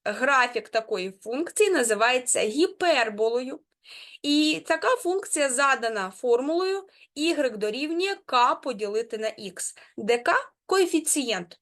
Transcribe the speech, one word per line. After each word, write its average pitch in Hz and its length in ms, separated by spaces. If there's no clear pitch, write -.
Графік 240 640
такої 202 420
функції 302 600
називається 247 680
гіперболою. 247 1200
І 302 440
така 320 220
функція 349 600
задана 233 600
формулою 330 800
y 285 400
дорівнює 302 600
k 254 340
поділити 220 580
на 220 100
x, - 480
де 226 200
k — 240 180
коефіцієнт, 302 960